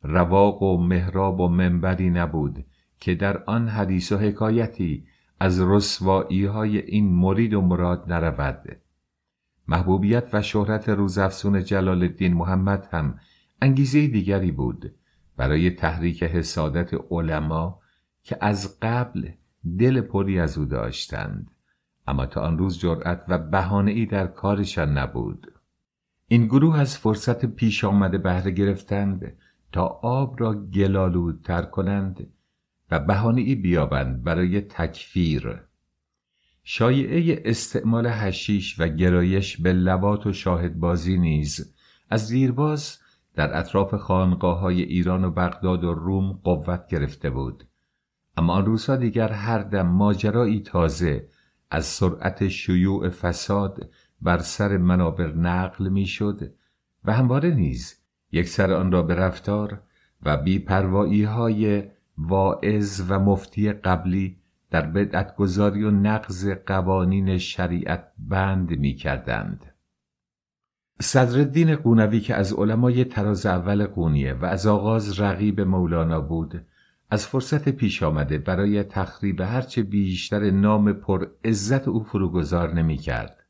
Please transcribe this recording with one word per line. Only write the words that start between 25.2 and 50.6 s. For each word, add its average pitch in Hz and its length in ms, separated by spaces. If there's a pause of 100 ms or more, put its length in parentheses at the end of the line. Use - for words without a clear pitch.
این 117 200
گروه 151 320
از - 180
فرصت 113 480
پیش 113 380
آمده 98 340
بهره 92 340
گرفتند 98 840 (380)
تا 90 140 (160)
آب 127 380
را 113 140
گلالودتر 92 1080
کنند 95 680 (640)
و 80 80
بهانه‌ای 113 560
بیابند 69 680
برای 90 380
تکفیر. 80 1000 (1040)
شایعه 139 840
استعمال 117 600
حشیش 104 720
و 82 80
گرایش 90 720
به 90 120
لواط 92 520
و 101 80
شاهدبازی 87 840
نیز 76 560 (360)
از 110 200
دیرباز 135 680 (380)
در 76 220
اطراف 95 380
خانقاه‌های 90 840
ایران 90 440
و 90 60
بغداد 90 520
و 85 100
روم 95 380 (120)
قوت 87 440
گرفته 71 420
بود، 67 340 (760)
اما 82 160
آن 95 120
روزها 110 300
دیگر 113 360
هر 107 280
دم 101 280
ماجرایی 104 720